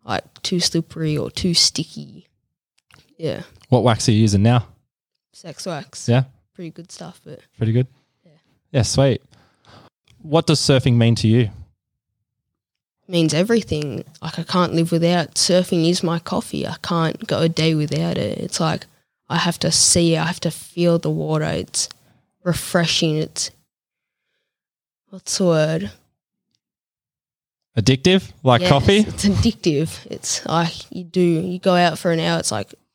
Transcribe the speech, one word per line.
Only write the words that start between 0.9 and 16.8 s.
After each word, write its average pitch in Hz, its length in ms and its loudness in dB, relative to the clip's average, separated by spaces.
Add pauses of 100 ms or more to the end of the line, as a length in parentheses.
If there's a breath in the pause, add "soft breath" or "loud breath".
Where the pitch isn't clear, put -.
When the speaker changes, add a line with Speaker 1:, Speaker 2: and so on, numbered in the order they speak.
Speaker 1:
or - 140 -6
too 175 240 -2
sticky. - 720 -8 (920)
Yeah. 131 240 -8 (260)
Speaker 2:
What 127 160 4
wax 113 240 2
are 120 40 6
you 107 80 6
using 101 220 4
now? 120 240 4 (680)
Speaker 1:
Sex - 340 -18
wax. - 420 -10
Speaker 2:
Yeah? 123 160 4 (300)
Speaker 1:
Pretty 165 160 -14
good 165 200 -20
stuff, - 340 -18
but - 160 -20 (160)
Speaker 2:
Pretty 113 160 -2
good? 127 160 0 (360)
Speaker 1:
Yeah. - 80 -20 (400)
Speaker 2:
Yeah, 135 100 2
sweet. 139 380 0 (1000 soft breath)
What 160 240 0
does 151 140 2
surfing 131 340 4
mean 117 220 4
to 110 120 2
you? 113 220 4 (1600)
Speaker 1:
Means 165 260 2
everything. 165 680 -2 (180)
Like, 160 160 -8
I 170 60 -6
can't 175 300 0
live 165 180 0
without 170 380 2
it. - 40 -14
Surfing 180 540 2
is 175 140 0
my 165 180 -2
coffee. - 460 -6
I 160 160 -10